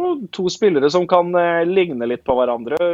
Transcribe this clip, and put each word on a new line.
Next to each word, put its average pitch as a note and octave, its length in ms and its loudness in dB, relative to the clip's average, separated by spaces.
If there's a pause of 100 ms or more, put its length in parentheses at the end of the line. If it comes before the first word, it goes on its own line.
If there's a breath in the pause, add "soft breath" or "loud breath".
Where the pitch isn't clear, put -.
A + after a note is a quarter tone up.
(320)
to F#3 180 -4
spillere E3 400 2
som F3 180 0
kan, F3 280 2
eh, E3+ 320 2
ligne E3+ 400 -2
litt A#2+ 160 -4
på C3+ 140 -2
hverandre B2 400 -2 (160)